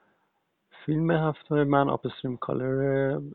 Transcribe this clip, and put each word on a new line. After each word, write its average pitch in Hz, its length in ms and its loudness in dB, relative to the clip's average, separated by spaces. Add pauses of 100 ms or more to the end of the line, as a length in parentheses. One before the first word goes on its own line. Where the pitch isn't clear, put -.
(840)
فیلم 160 260 0
هفتم 156 520 0
من 139 260 4
آپستریم 127 480 -4
کالر، 135 840 -2 (160)